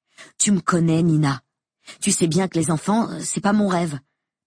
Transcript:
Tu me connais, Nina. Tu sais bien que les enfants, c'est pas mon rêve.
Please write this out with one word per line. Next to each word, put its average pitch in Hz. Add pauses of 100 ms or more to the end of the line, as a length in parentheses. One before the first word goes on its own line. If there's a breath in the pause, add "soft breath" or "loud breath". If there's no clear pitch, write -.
(380 loud breath)
Tu -
me 175
connais, 165
Nina. 151 (580 loud breath)
Tu 202
sais 170
bien 185
que 165
les 165
enfants, 185
c'est -
pas 202
mon 208
rêve. 170 (480)